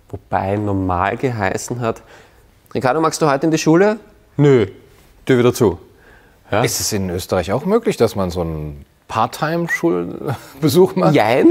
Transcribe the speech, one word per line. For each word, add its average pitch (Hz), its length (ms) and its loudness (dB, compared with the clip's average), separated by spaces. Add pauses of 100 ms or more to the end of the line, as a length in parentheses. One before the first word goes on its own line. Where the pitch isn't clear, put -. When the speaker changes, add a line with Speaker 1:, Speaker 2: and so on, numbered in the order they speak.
Speaker 1:
wobei 98 480 -4
normal 98 600 -2
geheißen 120 640 -4
hat, 113 220 -4 (720)
"Ricardo, 131 260 0
magst 160 220 0
du 151 80 2
heute 147 160 0
in 156 40 2
die 156 80 0
Schule?" 202 400 2 (380)
"Nö, 139 300 6 (580)
Tür 131 140 4
wieder 120 160 4
zu." 87 240 2 (720)
Ja? 104 120 0
Speaker 2:
Ist - 180 -2
es - 120 -4
in 98 160 -4
Österreich 92 440 -4
auch 139 120 -2
möglich, 214 320 -2
dass 113 180 0
man 92 160 -2
so 87 120 -4
einen 76 420 -8 (240)
Part-Time-Schulbesuch 160 1900 -2
macht? 165 180 2
Speaker 1:
Jein, 127 360 4